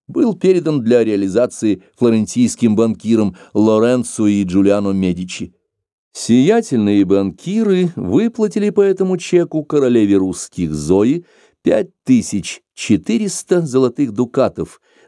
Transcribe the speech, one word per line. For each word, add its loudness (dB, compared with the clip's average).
был -2
передан 0
для 2
реализации -2
флорентийским 0
банкирам 0
Лоренцо 0
и 0
Джулиано 0
Медичи. -4
Сиятельные 2
банкиры 0
выплатили -2
по 0
этому 0
чеку -2
королеве 2
русских -4
Зои 0
пять 0
тысяч -2
четыреста -2
золотых 0
дукатов -4